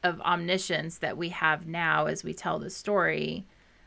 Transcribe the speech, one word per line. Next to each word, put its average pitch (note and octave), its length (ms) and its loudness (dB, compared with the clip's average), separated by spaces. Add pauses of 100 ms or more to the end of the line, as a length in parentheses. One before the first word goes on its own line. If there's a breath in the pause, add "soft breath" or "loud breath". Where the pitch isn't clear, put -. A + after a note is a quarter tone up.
of F3 200 2
omniscience E3+ 760 0
that C#3 180 -2
we E3+ 140 -4
have D#3+ 360 2
now D#3+ 400 2
as D#3 180 -4
we D#3+ 100 -6
tell D#3+ 240 -2
the D3 120 -6
story, E3 760 0 (400 soft breath)